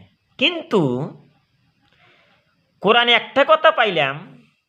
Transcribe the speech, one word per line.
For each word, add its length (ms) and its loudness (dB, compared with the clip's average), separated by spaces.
কিন্তু 760 -2
কোরআনে 300 2
একটা 360 0
কথা 240 4
পাইলাম, 720 -4